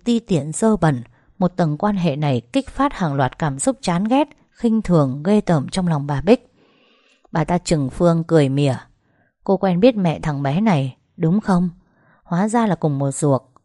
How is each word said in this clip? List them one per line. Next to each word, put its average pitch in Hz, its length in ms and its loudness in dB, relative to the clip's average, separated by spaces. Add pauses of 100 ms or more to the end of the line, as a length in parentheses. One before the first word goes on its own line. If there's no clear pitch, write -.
ti 233 160 0
tiện 160 320 -2
dơ 220 260 0
bẩn, 143 260 0 (340)
một 180 100 0
tầng 156 300 -2
quan 208 180 -2
hệ 170 200 -2
này 143 260 -2
kích - 280 -4
phát 277 240 -2
hàng 156 200 -4
loạt 139 260 -2
cảm 139 200 -4
xúc - 220 -2
chán 175 220 -2
ghét, 269 240 0 (240)
khinh 226 300 0
thường, 147 420 0
ghê 208 180 2
tởm 156 280 0
trong 185 180 -2
lòng 147 200 -2
bà 143 140 -4
Bích. 208 340 2 (760)
Bà - 120 -2
ta 175 140 0
trừng 147 320 -2
Phương 165 340 2
cười 156 260 4
mỉa: 139 260 0 (680)
"Cô 196 140 0
quen 180 220 0
biết 233 180 4
mẹ 170 220 0
thằng 143 240 -4
bé 139 180 0
này, 147 360 0 (200)
đúng 175 240 0
không? 180 280 0 (540)
Hóa 180 240 -2
ra 226 200 0
là 180 80 0
cùng 147 240 -2
một 139 120 -2
ruột, 139 300 0 (240)